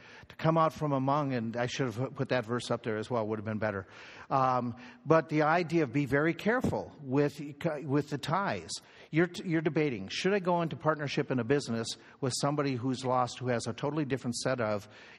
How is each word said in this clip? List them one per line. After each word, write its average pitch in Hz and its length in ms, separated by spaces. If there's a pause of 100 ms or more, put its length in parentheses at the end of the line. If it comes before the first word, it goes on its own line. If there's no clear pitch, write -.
(300)
to - 60
come 160 240
out 160 140
from 151 180
among, 139 420
and 113 240
I 120 80
should 123 260
have 123 240
put 135 140
that 127 160
verse 120 240
up 120 140
there 110 140
as 107 120
well, 117 160
would 107 140
have 104 60
been 107 120
better. 101 300 (420)
Um, 127 460 (320)
but 160 220
the 151 120
idea 160 400
of 131 100
be 143 140
very 147 300
careful 202 560 (100)
with, 143 400 (420)
with 143 280
the 147 80
ties. 143 500 (400)
You're, 175 200 (140)
you're 165 180
debating, 147 480
should 190 260
I 208 40
go 175 220
into 151 140
partnership 147 560
in 131 80
a 117 40
business 120 440 (340)
with 127 180
somebody 143 360
who's 123 280
lost, 123 360
who 123 80
has 117 180
a 117 80
totally 147 320
different 123 300
set 127 260
of 104 260 (320)